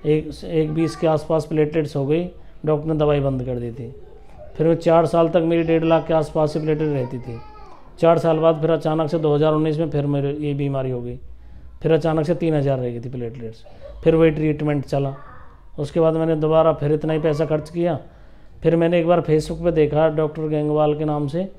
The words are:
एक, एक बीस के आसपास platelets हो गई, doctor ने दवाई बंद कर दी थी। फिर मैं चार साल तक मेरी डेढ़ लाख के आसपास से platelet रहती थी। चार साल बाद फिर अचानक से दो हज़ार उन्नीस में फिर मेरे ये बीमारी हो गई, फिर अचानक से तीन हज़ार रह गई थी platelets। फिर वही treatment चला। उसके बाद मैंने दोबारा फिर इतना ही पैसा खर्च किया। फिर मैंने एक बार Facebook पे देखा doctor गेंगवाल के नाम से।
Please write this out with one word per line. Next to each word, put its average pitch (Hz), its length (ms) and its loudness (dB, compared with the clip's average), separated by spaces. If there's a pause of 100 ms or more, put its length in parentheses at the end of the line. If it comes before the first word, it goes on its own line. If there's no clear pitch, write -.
एक, 156 380 -2
एक 156 300 0
बीस 160 220 -2
के 170 100 -2
आसपास 156 380 0
platelets 156 520 0
हो 139 100 -2
गई, 170 220 0 (380)
doctor 151 220 0
ने 160 60 0
दवाई 147 260 2
बंद 135 240 -2
कर 123 140 -6
दी 120 140 -8
थी। 135 220 -14 (640)
फिर 156 100 2
मैं 165 80 6
चार 165 320 4
साल 165 220 2
तक 165 160 2
मेरी 170 180 2
डेढ़ 165 220 2
लाख 160 220 2
के 165 80 0
आसपास 151 380 0
से 160 80 -2
platelet 151 320 0
रहती 127 260 -4
थी। 117 220 -12 (580)
चार 165 200 6
साल 156 200 2
बाद 160 220 4
फिर 160 100 0
अचानक 156 400 0
से 170 80 0
दो 151 160 2
हज़ार 156 180 4
उन्नीस 156 260 2
में 160 120 -2
फिर 143 160 -2
मेरे 143 260 0
ये 147 220 -4
बीमारी 139 360 -2
हो 123 100 -4
गई, 120 160 -10 (640)
फिर 156 100 2
अचानक 156 340 0
से 170 80 0
तीन 160 200 0
हज़ार 139 240 0
रह 123 120 -4
गई 117 100 -8
थी 120 80 -12
platelets। 117 560 -10 (400)
फिर 165 100 6
वही 160 160 6
treatment 151 540 -2
चला। 139 300 -2 (640)
उसके 147 220 -2
बाद 160 140 4
मैंने 160 220 0
दोबारा 156 360 4
फिर 147 200 0
इतना 156 200 0
ही 156 60 0
पैसा 156 280 0
खर्च 151 240 -4
किया। 170 280 -2 (640)
फिर 160 140 4
मैंने 170 240 2
एक 160 60 0
बार 170 140 4
Facebook 160 440 -2
पे 175 80 2
देखा 156 360 2
doctor 156 400 -2
गेंगवाल 151 460 0
के 151 100 -4
नाम 147 220 -2
से। 180 320 -6